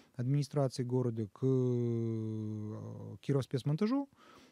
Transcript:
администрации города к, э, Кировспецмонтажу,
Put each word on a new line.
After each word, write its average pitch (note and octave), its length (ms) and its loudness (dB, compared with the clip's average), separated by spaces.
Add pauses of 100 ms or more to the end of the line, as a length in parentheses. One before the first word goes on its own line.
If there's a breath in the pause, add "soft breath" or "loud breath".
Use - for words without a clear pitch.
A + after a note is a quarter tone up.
(160 loud breath)
администрации C3+ 680 0
города A#2+ 480 0
к, - 120 -18
э, A2 1800 0
Кировспецмонтажу, D3+ 840 0 (440 loud breath)